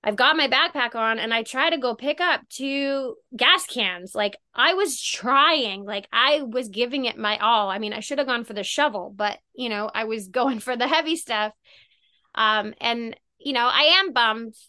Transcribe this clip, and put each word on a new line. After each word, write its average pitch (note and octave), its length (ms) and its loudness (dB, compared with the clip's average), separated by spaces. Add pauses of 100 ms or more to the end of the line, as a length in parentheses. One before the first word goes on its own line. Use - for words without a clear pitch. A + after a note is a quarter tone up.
I've G#3+ 100 2
got C4+ 220 4
my D4 100 2
backpack C4 480 0
on A3+ 240 0
and A3+ 160 -2
I A3+ 80 0
try C4 280 0
to E4 80 0
go B3 180 -2
pick D4 240 -4
up F4 300 0
two C#4 640 -4 (180)
gas D#4+ 320 4
cans. F#3 480 -6
Like, G#3 220 -2 (180)
I D4+ 200 2
was F#4 260 -2
trying, C4 840 0
like, G3+ 280 -8
I C#4 300 4
was A#3+ 260 -6
giving A#3+ 380 -2
it - 120 -6
my G#3+ 200 -2
all. G#3+ 300 2
I G3 120 -4
mean, G#3+ 120 -4
I A3 80 -8
should C4+ 180 -6
have C4+ 100 -2
gone A#3+ 160 -2
for A#3 80 -14
the G3+ 100 -6
shovel, G#3 500 -2
but, G3+ 280 -4 (140)
you C4 140 -6
know, G#3+ 240 -4
I A3+ 120 -2
was A3 240 -6
<laughs> F#3 120 -2
going B3 200 0
for B3 160 -4
the A#3+ 100 0
heavy D#4+ 300 2
stuff. G#3+ 360 -4 (840)
Um, G#3+ 440 2
and, A#3 380 -4 (200)
you C#4 160 -6
know, A#3+ 120 2
I D4+ 320 4
am F#4+ 140 0
bummed A3+ 420 0 (140)